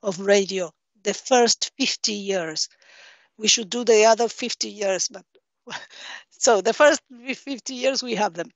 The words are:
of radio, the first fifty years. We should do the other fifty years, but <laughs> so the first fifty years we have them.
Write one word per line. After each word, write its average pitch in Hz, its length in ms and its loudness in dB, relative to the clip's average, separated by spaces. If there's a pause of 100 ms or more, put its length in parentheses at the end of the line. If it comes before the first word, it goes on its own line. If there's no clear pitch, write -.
of 196 160 -4
radio, 196 520 0 (320)
the 202 100 -4
first - 640 2
fifty - 360 -4
years. 190 560 -6 (680)
We 214 100 -4
should 214 220 0
do 240 160 -4
the 214 200 6
other 226 240 4
fifty - 400 -8
years, 202 400 -4
but 185 160 -18 (420)
<laughs> - 120 -14 (520)
so 226 300 2
the 208 120 0
first 294 280 4 (340)
fifty 262 400 -12
years 254 280 -2
we 240 120 -6
have 208 200 -2
them. 170 200 -10